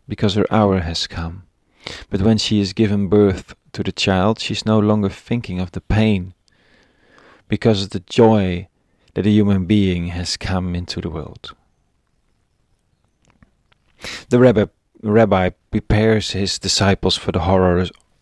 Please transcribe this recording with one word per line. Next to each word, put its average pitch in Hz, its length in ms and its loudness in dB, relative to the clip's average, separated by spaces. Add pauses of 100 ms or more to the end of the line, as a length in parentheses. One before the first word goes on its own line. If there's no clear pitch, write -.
because 101 280 -2
her 104 140 2
hour 101 300 2
has 82 260 -6
come. 85 360 -10 (680)
But 95 140 -2
when 110 160 4
she 107 220 0
is 95 120 -2
given 101 360 0
birth 101 460 2 (200)
to - 80 -6
the 92 100 -4
child, 98 480 0
she's - 240 -8
no 110 140 2
longer 104 320 0
thinking 113 500 -8
of 90 120 -8
the 92 100 -10
pain, 101 500 0 (1120)
because 104 360 0
of 95 80 -8
the 95 100 -6
joy 98 680 2 (440)
that 92 140 -2
a 107 40 2
human 101 360 2
being 92 420 0
has 87 300 -8
come 92 360 -4
into 87 280 -8
the 90 80 -6
world. - 440 -14 (2750)
The 120 80 2
Rebbe, 110 320 4 (320)
rabbi 104 480 2 (200)
prepares 107 600 0
his 95 280 -4
disciples 95 600 0
for - 140 -6
the 90 80 -2
horrors, 90 520 2 (300)